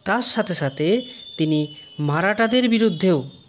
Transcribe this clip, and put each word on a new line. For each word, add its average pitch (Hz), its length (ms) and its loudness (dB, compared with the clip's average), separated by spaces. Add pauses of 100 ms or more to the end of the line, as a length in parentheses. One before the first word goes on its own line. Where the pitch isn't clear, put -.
তার 226 200 0
সাথে 214 300 -2
সাথে 147 340 -2 (480)
তিনি 156 240 0 (400)
মারাঠাদের 202 680 2
বিরুদ্ধেও 185 500 2 (300)